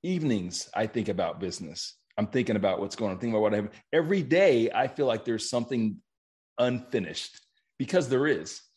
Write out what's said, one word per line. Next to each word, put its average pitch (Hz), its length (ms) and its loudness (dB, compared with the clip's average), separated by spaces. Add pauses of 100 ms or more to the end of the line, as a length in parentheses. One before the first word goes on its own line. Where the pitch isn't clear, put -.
Evenings, 143 720 -2
I 110 120 0
think 110 220 -2
about 90 320 -2
business. 85 560 -8 (200)
I'm 104 120 0
thinking 123 280 0
about 95 240 2
what's 101 160 -4
going 107 140 -2
on. 92 60 -4
I'm 90 40 -12
thinking 117 140 -2
about 107 80 4
what 107 120 4
I - 20 2
have. 104 140 -2 (220)
Every 165 300 2
day, 139 500 4
I 127 140 2
feel 139 200 0
like 113 180 0
there's 113 260 -2
something 117 460 0 (640)
unfinished, 120 840 -2 (380)
because 143 300 0
there 131 180 2
is. - 340 -2 (160)